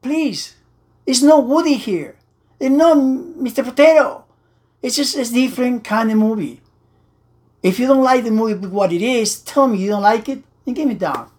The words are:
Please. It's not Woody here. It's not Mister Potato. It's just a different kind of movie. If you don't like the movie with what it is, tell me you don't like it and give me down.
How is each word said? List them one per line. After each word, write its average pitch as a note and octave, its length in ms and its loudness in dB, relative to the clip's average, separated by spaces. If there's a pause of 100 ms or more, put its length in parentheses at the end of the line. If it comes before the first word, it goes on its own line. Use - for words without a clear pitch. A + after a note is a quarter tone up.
Please. C#4 540 -4 (520)
It's B3+ 160 0
not C#4+ 240 6
Woody D4+ 280 2
here. F3 420 -8 (420)
It's C4 100 -2
not D#4 260 4
Mister C4 680 -2
Potato. C#4+ 640 2 (580)
It's B3 120 -6
just C#4+ 220 -4
a B3+ 80 -2
different B3 580 -2
kind A3 280 -2
of A3 60 2
movie. G#3+ 440 -2 (1000)
If F#3 160 0
you B3 80 0
don't C4+ 160 4
like B3+ 200 2
the A3+ 80 -2
movie A3 220 0
with F#3 180 -8
what F#3+ 220 0
it F3 80 -2
is, A3+ 380 -2
tell - 280 0
me G#3+ 120 -2
you F#3+ 100 -4
don't G#3 120 -2
like A3 280 0
it C4+ 140 -8 (220)
and B3 100 -6
give D#4 120 -2
me A#3+ 60 -2
down. E3 440 -6